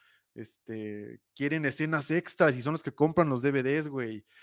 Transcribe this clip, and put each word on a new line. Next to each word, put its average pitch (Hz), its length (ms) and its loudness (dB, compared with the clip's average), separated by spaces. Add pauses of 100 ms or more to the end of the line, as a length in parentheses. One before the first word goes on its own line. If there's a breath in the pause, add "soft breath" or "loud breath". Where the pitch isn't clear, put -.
(340)
este, 110 880 -10 (160)
quieren 151 300 0
escenas 156 460 -2
extras 160 440 2
y 123 60 -6
son 143 120 0
los 160 100 -6
que 143 100 -6
compran 160 360 4
los 123 120 0
D 143 100 4
V 135 120 2
Ds, 151 240 0
güey, 117 380 -6 (160)